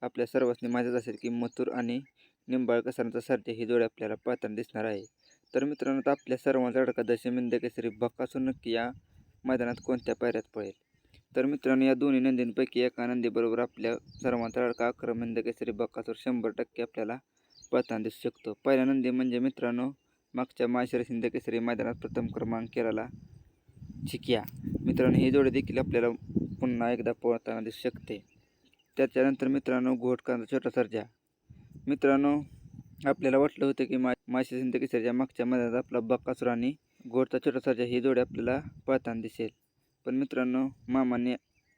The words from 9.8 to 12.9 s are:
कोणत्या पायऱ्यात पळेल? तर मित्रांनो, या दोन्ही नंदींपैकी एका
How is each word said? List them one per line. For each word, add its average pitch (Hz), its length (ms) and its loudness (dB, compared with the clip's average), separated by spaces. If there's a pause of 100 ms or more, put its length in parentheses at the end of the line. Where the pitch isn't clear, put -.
कोणत्या 120 300 -2
पायऱ्यात 117 280 -2 (120)
पळेल? 101 160 -8 (640)
तर 131 100 2
मित्रांनो, 135 400 2
या 135 80 6
दोन्ही 135 260 2
नंदींपैकी 123 600 2
एका 123 260 0